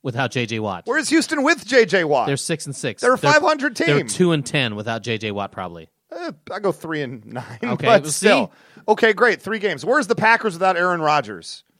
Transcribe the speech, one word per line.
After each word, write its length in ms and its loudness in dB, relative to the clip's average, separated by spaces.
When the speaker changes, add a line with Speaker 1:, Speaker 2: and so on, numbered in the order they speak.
Speaker 1:
without 280 -2
J 140 -2
J 140 -6
Watt? 260 -6
Speaker 2:
Where 120 -2
is 120 -2
Houston 340 2
with 220 2
J 200 4
J 180 2
Watt? 240 2
Speaker 1:
They're 100 0
six 280 -4
and 100 -10
six. 260 -6
Speaker 2:
They're 120 4
a 40 2
Speaker 1:
They're, 140 2
Speaker 2:
five 100 6
hundred 340 0
Speaker 1:
they're 240 2
Speaker 2:
team. 80 -4
Speaker 1:
two 240 2
and 140 0
ten 300 -2
without 280 -6
J 140 -4
J 140 -6
Watt, 200 -6
probably. 380 -12
Speaker 2:
Eh, 200 -10
I 80 -8
go 120 0
three 300 -6
and 240 -10
nine, 380 -12
Speaker 1:
Okay, 240 -2
Speaker 2:
but 160 6
Speaker 1:
well, 80 -6
Speaker 2:
still. 360 2
Speaker 1:
see? 120 -20
Speaker 2:
Okay, 260 4
great. 280 2
Three 180 -6
games. 260 -4
Where's 220 2
the 80 0
Packers 380 2
without 220 0
Aaron 260 0
Rodgers? 600 -2